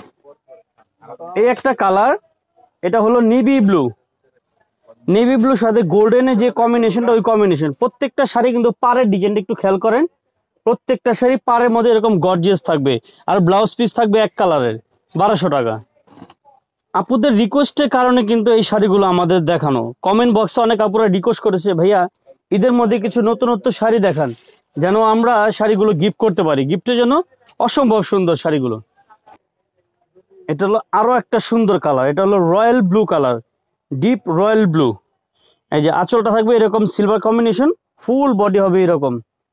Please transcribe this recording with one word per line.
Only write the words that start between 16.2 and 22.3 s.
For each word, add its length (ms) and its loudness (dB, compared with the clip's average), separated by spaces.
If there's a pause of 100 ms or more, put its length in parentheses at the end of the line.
আপুদের 440 0
রিকোয়েস্টের 520 -2
কারণে 360 0
কিন্তু 260 0
এই 100 2
শাড়িগুলো 440 0
আমাদের 340 0
দেখানো। 600 -2
comment 320 0
বক্সে 280 0
অনেক 200 0
আপুরা 260 0
request 360 -2
করেছে, 300 -2
"ভাইয়া, 340 2 (440)